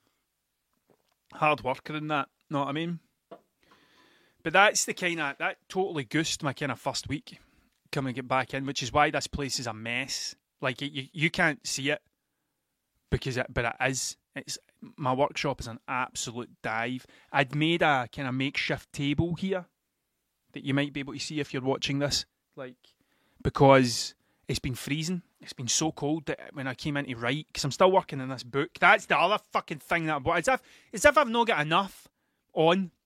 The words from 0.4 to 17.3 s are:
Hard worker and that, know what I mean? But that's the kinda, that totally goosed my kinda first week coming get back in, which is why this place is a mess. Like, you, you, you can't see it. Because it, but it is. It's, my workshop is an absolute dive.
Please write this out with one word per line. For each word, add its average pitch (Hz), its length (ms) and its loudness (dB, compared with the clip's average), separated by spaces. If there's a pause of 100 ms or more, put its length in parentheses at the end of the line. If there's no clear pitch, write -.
Hard 151 320 0
worker 131 320 -4
and 151 140 -6
that, 143 180 -2 (220)
know 143 100 0
what 139 80 -2
I 139 40 -4
mean? 165 280 -6 (1400)
But 160 80 -4
that's 202 320 8
the 226 100 -2
kinda, 165 460 -2
that 175 160 -4 (120)
totally 175 360 -2
goosed 156 380 -2
my 139 100 0
kinda 135 240 -4
first - 320 -6
week - 320 -8 (500)
coming 135 240 -2
get 127 140 -8
back 127 260 0
in, 139 100 -4
which 135 180 -4
is 120 100 -6
why 147 180 4
this 147 160 -2
place 143 320 -6
is 127 80 -8
a 113 80 -6
mess. 117 640 -6 (240)
Like, - 220 -2
you, 143 60 -4
you, 139 240 -10
you 165 180 0
can't 160 360 0
see 139 240 -2
it. 147 100 -2 (1120)
Because 131 240 -2
it, 127 120 -2
but 127 180 -2
it 117 100 -4 (120)
is. - 280 -4 (180)
It's, - 240 -10 (380)
my 131 160 0
workshop 139 480 -2
is 127 80 -10
an 117 180 -12
absolute 123 640 -6 (120)
dive. 120 440 -4 (240)